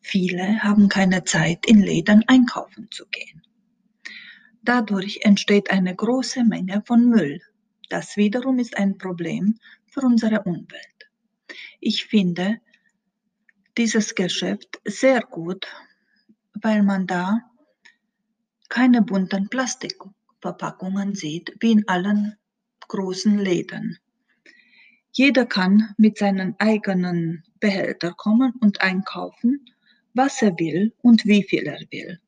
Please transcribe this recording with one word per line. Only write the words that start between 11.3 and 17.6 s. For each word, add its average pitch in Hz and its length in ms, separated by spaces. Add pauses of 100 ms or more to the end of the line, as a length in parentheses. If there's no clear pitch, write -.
Ich - 260
finde 185 540 (1200)
dieses 220 360
Geschäft 190 720
sehr 247 360
gut, 175 440 (960)
weil 214 220
man 190 240
da 185 340 (1300)